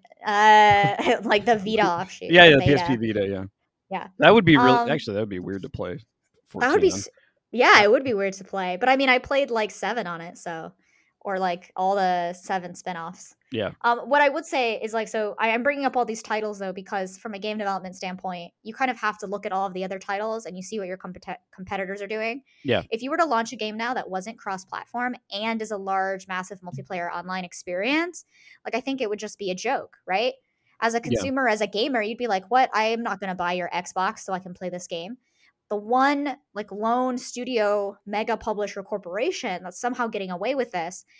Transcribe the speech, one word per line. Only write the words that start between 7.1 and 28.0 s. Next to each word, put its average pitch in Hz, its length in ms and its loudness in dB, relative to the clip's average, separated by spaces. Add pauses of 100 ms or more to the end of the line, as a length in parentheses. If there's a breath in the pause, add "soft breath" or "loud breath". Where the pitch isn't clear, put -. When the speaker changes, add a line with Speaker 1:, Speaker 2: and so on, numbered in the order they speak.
Speaker 1:
yeah, 277 260 6
Speaker 2:
Yeah. 214 60 8
Speaker 1:
it 208 80 6
would 262 120 4
be 262 100 -2
weird 196 200 -2
to 190 100 -14
play. 185 340 -6
But 247 120 2
I 269 80 4
mean, 269 120 2
I 247 100 6
played, 277 300 -2
like, 214 220 -2
seven 208 360 -6
on 165 140 -10
it, 175 160 -14
so, 170 360 -10 (500)
or, 190 160 -2
like, 180 360 -2
all 190 200 0
the 180 380 0
seven 180 400 -6
spinoffs. 175 600 -12 (160)
Speaker 2:
Yeah. 104 200 -2 (100)
Speaker 1:
Um, 240 180 2 (100)
what 285 120 4
I 285 80 6
would 311 160 -4
say 233 360 -2
is, 214 120 -8
like, 220 160 -4
so 214 280 -4
I 226 120 0
am 233 120 0
bringing 277 240 -2
up 254 100 -2
all 240 100 2
these 226 180 -8
titles, 214 340 -4
though, 196 140 -6
because 190 460 -8
from 220 160 -12
a 202 60 -10
game 214 180 -6
development 190 380 -6
standpoint, 180 580 -10 (100)
you 220 100 -12
kind 262 160 -2
of 240 80 -4
have 214 220 -2
to 202 80 -10
look 196 180 -6
at 196 60 -4
all 190 160 -2
of 185 60 -8
the 185 100 -4
other 190 160 -6
titles 220 460 -6
and 180 100 -12
you 185 80 -12
see 220 160 -8
what 190 80 -8
your 185 100 -8
competi-, 185 380 -14 (180)
competitors 190 480 -8
are 196 60 -10
doing. 220 360 -6 (200)
Speaker 2:
Yeah. 117 260 0
Speaker 1:
If 226 140 -6
you 269 80 -6
were 320 60 -2
to 339 80 4
launch 226 260 0
a 254 60 -14
game 214 200 -6
now 233 160 -4
that 220 160 -6
wasn't 190 300 -8
cross-platform 233 760 -8 (160)
and 220 300 -4
is 214 100 -6
a 208 60 -6
large, 190 500 -4
massive 185 340 -8
multiplayer 175 520 -8
online 185 300 -6
experience, 247 840 -4 (400 soft breath)